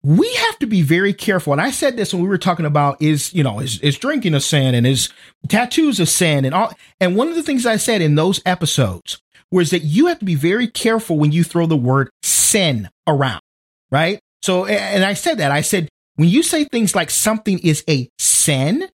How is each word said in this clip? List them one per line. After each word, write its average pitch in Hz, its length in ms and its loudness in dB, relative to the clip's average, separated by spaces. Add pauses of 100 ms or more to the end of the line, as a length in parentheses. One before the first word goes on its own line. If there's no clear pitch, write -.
We 226 300 4
have 453 240 -2
to 277 80 -2
be 208 160 2
very 175 300 2
careful. 185 400 -2
And 143 100 0
I 247 80 -2
said 262 260 -2
this 208 160 -4
when 175 100 -2
we 185 60 0
were 196 100 0
talking 170 280 -2
about 143 340 0
is, 151 320 0
you 165 120 2
know, 107 160 -2
is, 113 200 -6
is 143 180 0
drinking 247 360 -2
a 139 60 2
sin 135 340 0
and 120 120 2
is 131 240 0 (380)
tattoos 240 520 0
a 165 60 2
sin 151 380 0
and 135 100 -2
all. 214 180 -2 (280)
And 180 160 0
one 254 120 0
of 330 80 -6
the 330 60 -2
things 262 240 -2
I 226 100 2
said 214 260 0
in 147 140 4
those 175 280 0
episodes 135 760 -2 (320)
was 175 180 2
that 175 140 0
you 170 220 4
have 339 120 0
to - 60 -8
be 180 100 0
very 180 320 0
careful 220 520 -2
when 147 120 4
you 165 140 2
throw 170 220 0
the 160 100 2
word 135 340 2 (120)
sin 139 680 0 (180)
around, 135 360 0 (500)
right? 165 260 0 (240)
So, 185 240 0
a-, 202 60 -6
and 196 320 0
I 196 100 0
said 320 240 -2
that, 143 140 0
I 143 80 0
said, 165 280 -2 (280)
when 160 120 4
you 233 140 4
say 311 220 0
things 233 320 -2
like 170 140 -2
something 214 500 0
is 156 280 0
a 135 200 0 (100)
sin 165 800 0